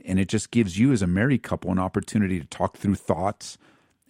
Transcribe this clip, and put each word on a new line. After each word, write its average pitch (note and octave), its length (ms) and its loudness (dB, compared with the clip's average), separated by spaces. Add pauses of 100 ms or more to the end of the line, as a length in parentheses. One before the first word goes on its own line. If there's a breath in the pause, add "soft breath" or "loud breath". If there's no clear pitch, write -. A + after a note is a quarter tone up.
and F#2 140 0
it F#2+ 100 0
just - 220 -2
gives G2+ 280 0
you C3+ 140 4
as G#2+ 100 0
a F#2+ 40 2
married A2+ 380 2
couple F2 260 -4
an F#2 80 0
opportunity F#2+ 640 -2
to C#2+ 60 -12
talk - 320 -4
through G2 180 0
thoughts - 600 -4 (520 soft breath)